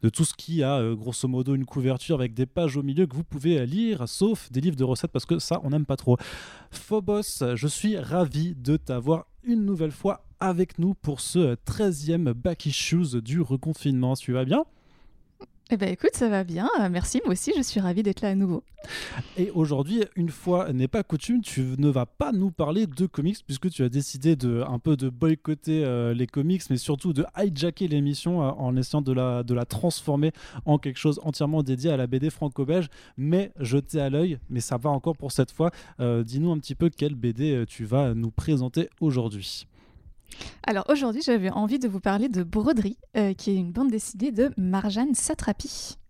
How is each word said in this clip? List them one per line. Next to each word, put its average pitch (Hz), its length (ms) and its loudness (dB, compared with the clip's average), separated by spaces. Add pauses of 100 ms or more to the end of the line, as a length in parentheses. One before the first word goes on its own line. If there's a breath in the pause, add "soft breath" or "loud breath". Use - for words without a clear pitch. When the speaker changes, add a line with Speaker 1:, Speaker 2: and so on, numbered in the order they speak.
Speaker 1:
de 120 60 6
tout 156 160 2
ce - 80 -2
qui 160 300 -2
a, 139 160 2
euh, 113 180 0
grosso 117 320 -4
modo 127 260 0
une 135 120 -2
couverture 131 480 -2
avec 123 180 -2
des 127 140 0
pages 147 320 -2
au 143 40 -2
milieu 139 220 2
que 135 100 -4
vous 160 100 -4
pouvez, 151 340 0
euh, 123 80 0
lire, 175 420 0
sauf - 420 0
des 127 120 0
livres 160 140 2
de 131 80 2
recettes 127 280 -2
parce - 140 -2
que 170 120 0
ça, 170 260 -2
on 143 40 -2
n'aime 151 160 2
pas 135 120 -2
trop. 123 200 4 (540 loud breath)
Phobos, 208 760 -2 (100)
je 127 140 0
suis 208 300 0
ravi 156 560 0
de 139 240 2
t'avoir 135 480 0 (180)
une 233 220 2
nouvelle 160 260 0
fois - 320 -2 (160)
avec 185 380 0
nous 180 160 2
pour 147 260 -4
ce, - 180 0
euh, 131 180 4 (100)
treizième 165 680 0
Back 156 320 -4
Issues 147 560 0
du 131 220 0
reconfinement. 131 720 0
Tu - 180 -4
vas 127 140 0
bien ? 233 180 4 (1040 soft breath)
Speaker 2:
Eh 226 80 2
ben, 196 100 0
écoute, 185 240 0
ça 240 160 0
va 196 160 2
bien. 175 240 -2 (120)
Euh, 208 100 2
merci, 180 340 0
moi 285 80 2
aussi, 185 240 -2
je 285 60 2
suis - 180 -2
ravie 185 220 0
d'être 202 180 0
là 208 100 0
à 190 40 0
nouveau. 190 280 0 (760 loud breath)
Speaker 1:
Et 190 140 0
aujourd'hui, 156 500 0 (140)
une 170 120 0
fois 180 440 0
n'est 127 160 2
pas 214 140 0
coutume, 233 380 0
tu 131 380 -2
ne 143 100 4
vas 131 160 2
pas 285 280 -2
nous 196 180 2
parler 170 360 0
de 151 200 0
comics 175 400 -2
puisque 143 240 -4
tu 143 120 0
as 127 60 4
décidé 139 480 2
de, 120 320 0
un 123 100 -2
peu 151 180 2
de 131 120 0
boycotter, 156 760 0
euh, 120 280 2
les 120 140 0
comics, 160 420 0
mais 131 80 2
surtout 151 380 -2
de 143 100 2 (140)
hijacker 175 500 0
l'émission, 147 540 0
euh, 135 80 2
en 127 260 -2
essayant 131 240 2
de 131 120 0
la, 127 320 0
de 120 100 0
la 120 100 0
transformer 156 680 0 (340 loud breath)
en 151 100 4
quelque 135 220 -4
chose 147 240 0
entièrement 151 400 0
dédié 131 280 0
à 147 60 2
la 127 120 0
B 131 80 0
D 139 120 0
franco-belge. 147 600 0 (280 loud breath)
Mais 170 440 2
je 127 180 2
t'ai 147 220 -2
à 139 100 0
l'œil, 151 300 2 (100)
mais 127 100 -2
ça 127 160 -2
va 127 140 0
encore 147 260 0
pour 139 140 -8
cette - 220 0
fois. 170 180 0 (300 loud breath)
Euh, 120 240 2
dis-nous 135 260 0
un 160 80 0
petit 139 160 -8
peu 165 160 2
quelle 147 240 -2
B 120 140 -2
D, 135 260 0
euh, 120 100 0
tu 113 200 -10
vas 123 280 2
nous 113 200 -2
présenter 143 580 0 (100)
aujourd'hui. 113 680 -2 (960 loud breath)
Speaker 2:
Alors 202 220 -2
aujourd'hui, 269 340 2
j'avais 214 280 2
envie 214 280 0
de 254 80 -2
vous 190 140 -2
parler 208 300 0
de 185 120 0
Broderie, 214 540 2 (220)
euh, 196 160 2
qui - 160 -4
est 196 40 4
une 180 160 0
bande 247 200 0
dessinée 220 420 -2
de 240 240 4
Marjane 196 580 0
Satrapi. - 840 -4 (120)